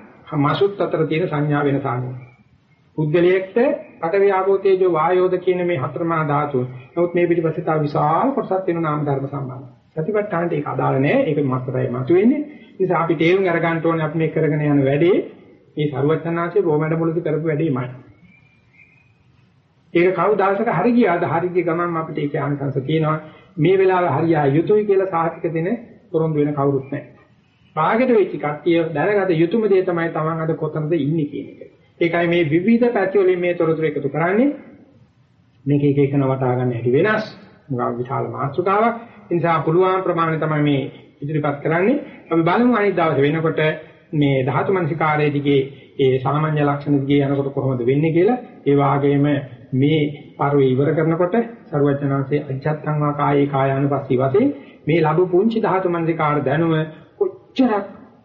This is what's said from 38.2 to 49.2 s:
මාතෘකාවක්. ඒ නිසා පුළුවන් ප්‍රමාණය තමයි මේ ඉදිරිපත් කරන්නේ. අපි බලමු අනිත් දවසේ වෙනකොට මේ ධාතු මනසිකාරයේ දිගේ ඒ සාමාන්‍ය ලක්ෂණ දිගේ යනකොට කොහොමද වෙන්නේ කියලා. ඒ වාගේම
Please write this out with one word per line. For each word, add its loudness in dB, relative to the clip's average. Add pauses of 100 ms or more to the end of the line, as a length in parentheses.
මාතෘකාවක්. 0 (260)
ඒ -6
නිසා 0
පුළුවන් 2
ප්‍රමාණය 0
තමයි 0
මේ 2 (420)
ඉදිරිපත් -4
කරන්නේ. 2 (280)
අපි 2
බලමු 4
අනිත් 0
දවසේ 2
වෙනකොට 0 (500)
මේ 2
ධාතු 0
මනසිකාරයේ 0
දිගේ 2 (340)
ඒ 2
සාමාන්‍ය 0
ලක්ෂණ 0
දිගේ 2
යනකොට 0
කොහොමද -2
වෙන්නේ 2
කියලා. 4 (240)
ඒ 2
වාගේම 2 (440)